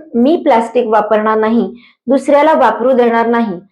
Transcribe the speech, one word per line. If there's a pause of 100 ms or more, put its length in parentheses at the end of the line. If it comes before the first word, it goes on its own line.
(140)
"मी
प्लास्टिक
वापरणार
नाही, (320)
दुसऱ्याला
वापरू
देणार
नाही," (120)